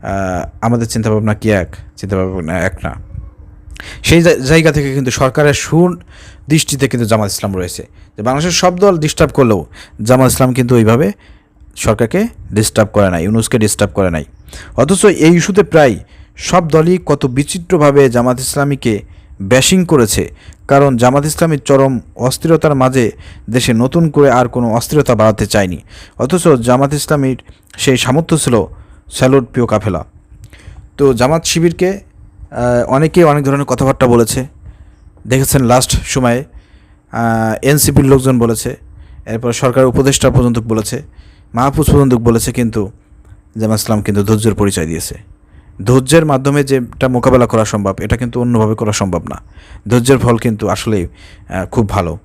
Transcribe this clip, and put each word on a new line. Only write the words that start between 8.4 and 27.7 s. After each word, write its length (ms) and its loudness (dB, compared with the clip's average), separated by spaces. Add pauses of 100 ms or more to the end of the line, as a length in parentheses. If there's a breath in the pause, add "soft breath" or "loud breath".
সব 280 -2
দল 200 2
ডিস্টার্ব 340 -2
করলেও 340 2 (360 loud breath)
জামাত 300 4
ইসলাম 200 0
কিন্তু 220 0
ওইভাবে 380 2 (640 soft breath)
সরকারকে 520 -2 (240)
ডিস্টার্ব 400 0
করে 180 2
নাই, 140 -2
ইউনূসকে 340 0
ডিস্টার্ব 340 0
করে 180 0
নাই। 140 -4 (520 loud breath)
অথচ 300 2
এই 300 4
ইস্যুতে 260 0
প্রায় 360 2 (380 soft breath)
সব 320 -2
দলই 380 2
কত 200 -2
বিচিত্রভাবে 840 2
জামাত 300 0
ইসলামীকে 640 -4 (400 soft breath)
ব্যাশিং 420 2
করেছে, 500 0 (340 soft breath)
কারণ 280 4
জামাত 280 2
ইসলামী 340 -2
চরম 420 2 (160)
অস্থিরতার 580 0
মাঝে 360 2 (400 loud breath)
দেশে 240 0
নতুন 360 2
করে 200 4
আর 180 2
কোনো 240 -2
অস্থিরতা 420 0
বাড়াতে 320 2
চায়নি। 320 -2 (400 loud breath)
অথচ 300 0
জামাত 460 2
ইসলামীর 480 -2 (340 soft breath)